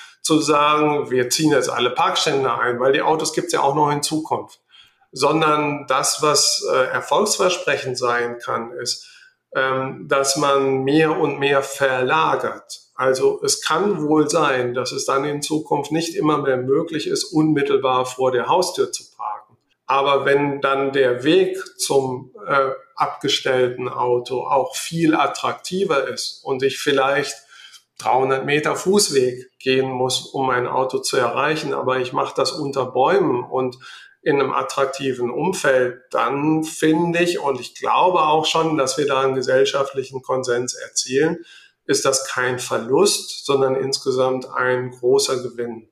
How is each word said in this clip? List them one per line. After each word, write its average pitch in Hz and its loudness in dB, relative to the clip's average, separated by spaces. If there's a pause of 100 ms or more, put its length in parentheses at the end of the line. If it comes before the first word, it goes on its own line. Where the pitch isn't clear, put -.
(220)
zu 156 2
sagen, 147 2
wir 123 2
ziehen 151 2
jetzt 131 2
alle 120 0
Parkstände 143 0
ein, 120 0
weil 135 4
die 156 2
Autos 156 0
gibt's 170 -4
ja 143 2
auch 139 2
noch 147 2
in 147 -2
Zukunft. - -4 (500)
Sondern 147 0
das, 143 0
was, 147 2
äh, 131 4
erfolgsversprechend 151 0
sein 120 -2
kann, 117 -6
ist, - -8 (480)
ähm, 131 -2
dass 139 0
man 139 2
mehr 156 4
und 143 0
mehr 139 4
verlagert. 131 -2 (120)
Also 131 2
es - -2
kann 175 0
wohl 151 2
sein, 131 0
dass 127 -4
es 135 -6
dann 139 0
in 147 -4
Zukunft 151 -4
nicht 160 -2
immer 151 2
mehr 135 0
möglich 143 -2
ist, - -2
unmittelbar 139 2
vor 127 0
der 120 0
Haustür 151 0
zu - -10 (120)
parken. - -12 (300)
Aber 139 2
wenn 143 2
dann 139 0
der 127 2
Weg 180 4 (200)
zum, 131 -2 (140)
äh, 135 0 (220)
abgestellten 127 -2
Auto 123 -2
auch 135 -2
viel 165 0
attraktiver 143 -2
ist - -8
und 135 -4
ich 135 0
vielleicht 139 0 (600)
dreihundert 131 0
Meter 151 0
Fußweg 135 0
gehen 131 0
muss, 127 -2
um 131 -2
mein 123 0
Auto 131 -2
zu 131 -4
erreichen, 139 0
aber 127 -2
ich 127 -6
mache 139 -2
das 135 2
unter 135 -4
Bäumen 135 2
und 131 -4 (420)
in 143 2
einem 131 2
attraktiven 131 -2
Umfeld, 131 0
dann 143 0
finde 165 0
ich, 175 0
und 135 -2
ich - -14
glaube 151 2
auch 156 2
schon, 160 0
dass 131 0
wir 143 2
da 135 0
einen 135 2
gesellschaftlichen 131 0
Konsens 123 -2
erzielen, 151 -2 (480)
ist 143 0
das 135 0
kein 127 -2
Verlust, 135 0
sondern 135 2
insgesamt 131 -2
ein 127 0
großer 131 0
Gewinn. 117 -10